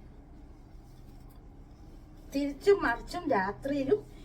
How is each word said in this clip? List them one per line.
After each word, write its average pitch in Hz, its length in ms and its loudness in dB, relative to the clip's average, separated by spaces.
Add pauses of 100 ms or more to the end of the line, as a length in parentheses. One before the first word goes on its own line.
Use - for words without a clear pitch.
(2250)
തിരിച്ചും 285 500 6
മറിച്ചും, 254 380 0 (140)
രാത്രിയിലും 277 640 2 (240)